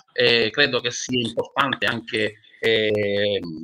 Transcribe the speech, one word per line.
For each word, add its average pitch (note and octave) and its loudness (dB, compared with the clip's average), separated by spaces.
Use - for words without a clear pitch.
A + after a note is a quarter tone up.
eh, A#2+ 4
credo B2+ 2
che A#2+ -4
sia B2 -4
importante B2 -2
anche, A2 -2
eh, G#2 0